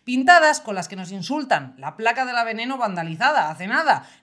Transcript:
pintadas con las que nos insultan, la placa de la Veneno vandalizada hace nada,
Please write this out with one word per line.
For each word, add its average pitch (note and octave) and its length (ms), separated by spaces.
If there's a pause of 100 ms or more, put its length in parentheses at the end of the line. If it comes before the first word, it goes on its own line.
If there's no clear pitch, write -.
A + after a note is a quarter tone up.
pintadas D4 580
con G#3 140
las F3+ 140
que G3 80
nos F#3 160
insultan, F#3 680
la C#3 180
placa A#3 280
de B3+ 80
la A#3 100
Veneno A3+ 340
vandalizada F#3 760
hace E3+ 180
nada, C4 360 (180)